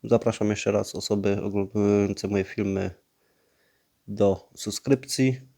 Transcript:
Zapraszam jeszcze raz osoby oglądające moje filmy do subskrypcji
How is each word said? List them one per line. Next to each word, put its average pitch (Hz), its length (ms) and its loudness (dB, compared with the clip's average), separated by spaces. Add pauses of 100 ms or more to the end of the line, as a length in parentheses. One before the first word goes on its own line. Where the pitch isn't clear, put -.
Zapraszam 110 460 2
jeszcze 104 220 0
raz 101 220 0
osoby 101 480 0
oglądające 101 840 0
moje 98 160 0
filmy 95 460 -2 (1160)
do 101 460 0
subskrypcji 131 880 -2 (180)